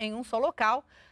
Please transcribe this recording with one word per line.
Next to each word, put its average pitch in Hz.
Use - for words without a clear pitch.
em 214
um 240
só 226
local, 254